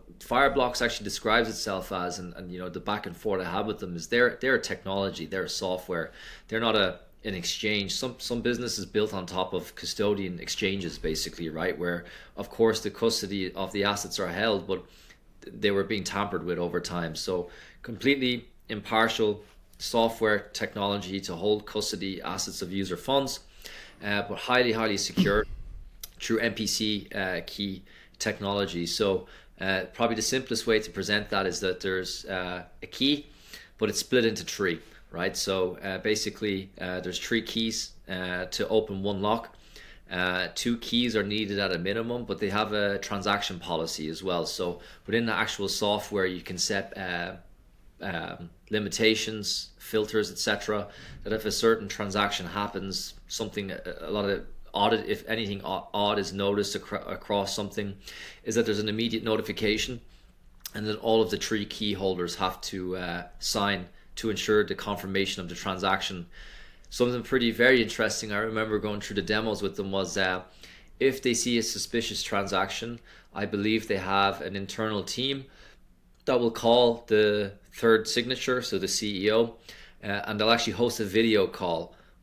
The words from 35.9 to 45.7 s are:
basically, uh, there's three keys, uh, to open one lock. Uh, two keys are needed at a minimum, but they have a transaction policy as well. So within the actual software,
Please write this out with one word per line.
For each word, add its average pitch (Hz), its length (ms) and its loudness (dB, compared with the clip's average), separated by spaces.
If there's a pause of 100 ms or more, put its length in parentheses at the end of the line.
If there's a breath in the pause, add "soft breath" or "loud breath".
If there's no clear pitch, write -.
basically, 104 720 -2 (100)
uh, 90 220 -4
there's 90 180 -4
three 113 220 0
keys, - 500 -4 (180)
uh, 92 360 -4
to 98 240 -2
open 107 340 2
one 101 180 0
lock. 110 340 0 (540 loud breath)
Uh, 90 460 0
two 117 220 0
keys 120 380 0
are 104 80 4
needed 101 360 -2
at 95 140 2
a 85 40 2
minimum, 113 480 -2
but - 140 -4
they 104 100 0
have 104 240 2
a 101 260 2
transaction 101 600 0
policy 82 500 -2
as 82 140 -8
well. 87 220 0
So 87 340 -4 (260 loud breath)
within 117 200 2
the 113 80 0
actual 101 340 0
software, 104 580 0